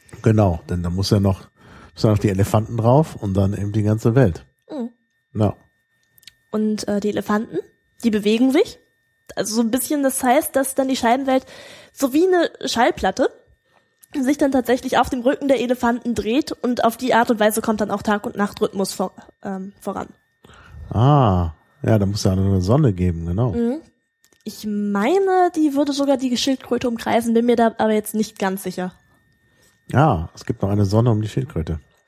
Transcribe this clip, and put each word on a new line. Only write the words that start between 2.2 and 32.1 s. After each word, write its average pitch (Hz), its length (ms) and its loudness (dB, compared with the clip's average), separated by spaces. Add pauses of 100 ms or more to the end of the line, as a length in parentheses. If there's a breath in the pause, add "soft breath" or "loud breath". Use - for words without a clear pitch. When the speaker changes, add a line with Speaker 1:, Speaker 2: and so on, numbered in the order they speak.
Speaker 1:
Elefanten 110 480 0
drauf 127 380 2
und 98 180 -6
dann 98 180 2
eben 101 200 -6
die 110 100 0
ganze 107 320 0
Welt. 117 320 2 (240)
Speaker 2:
Mhm. 254 200 -8 (480)
Speaker 1:
Ja. 104 160 2 (960)
Speaker 2:
Und, 214 380 -2
äh, 202 120 -2
die 208 100 -4
Elefanten, 214 480 -4 (460)
die 233 60 2
bewegen 214 420 2
sich. 349 260 0 (560)
Also 208 220 -4
so 233 40 0
ein 226 120 0
bisschen, 285 300 -2
das 262 200 0
heißt, 262 340 2
dass 269 200 -2
dann 269 120 0
die 262 80 0
Scheibenwelt 262 480 0 (480 loud breath)
so 254 200 -2
wie 320 140 4
eine 359 220 2 (200)
Schallplatte 247 600 0 (840)
sich 285 240 0
dann 277 140 2
tatsächlich 262 460 0
auf - 120 2
dem 254 120 -4
Rücken 277 260 0
der 262 120 4
Elefanten 240 540 -2
dreht 214 380 -2
und 247 320 -2
auf 226 120 2
die 254 160 -4
Art 233 180 2
und 220 100 0
Weise 214 200 2
kommt 220 200 -2
dann 202 100 -2
auch 202 120 -4
Tag- 208 220 -2
und 233 120 -8
Nachtrhythmus 202 560 -4
vor-, 185 200 -4 (300)
ähm, 190 380 -10
voran. - 280 -8 (840 soft breath)
Speaker 1:
Ah, 107 640 2 (300)
ja, 110 160 2
da 98 80 2
muss 104 180 -4
ja 98 80 2
eine 95 280 2
Sonne 117 320 2
geben, 87 340 -2
genau. 98 260 -2
Speaker 2:
Mhm. 240 280 -4 (640)
Ich 214 200 -14
meine, 262 920 0
die 302 180 2
würde 285 180 0
sogar 277 260 0
die 247 180 -2
Schildkröte 254 520 -2
umkreisen, 226 460 0
bin 233 120 4
mir 240 100 4
da 226 220 2
aber 220 140 2
jetzt 214 220 -2
nicht 214 240 -4
ganz 190 240 -4
sicher. 185 300 -6 (1000)
Speaker 1:
Ja, 110 440 2
es - 100 -20
gibt - 180 -6
noch 98 80 -2
eine 104 140 2
Sonne 113 260 2
um 107 100 0
die 107 80 -4
Schildkröte. 82 520 -6 (280)